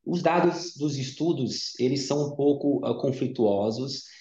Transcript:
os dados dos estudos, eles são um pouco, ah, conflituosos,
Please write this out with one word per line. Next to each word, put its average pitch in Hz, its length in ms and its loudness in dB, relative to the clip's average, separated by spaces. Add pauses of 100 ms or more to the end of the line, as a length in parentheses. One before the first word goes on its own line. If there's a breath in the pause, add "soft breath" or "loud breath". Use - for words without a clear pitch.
os 170 160 -2
dados 170 520 2
dos 143 220 -2
estudos, 135 840 -4
eles 131 280 0
são 143 260 0
um - 20 -12
pouco, 143 480 2
ah, 120 160 0
conflituosos, 120 1040 0 (160 loud breath)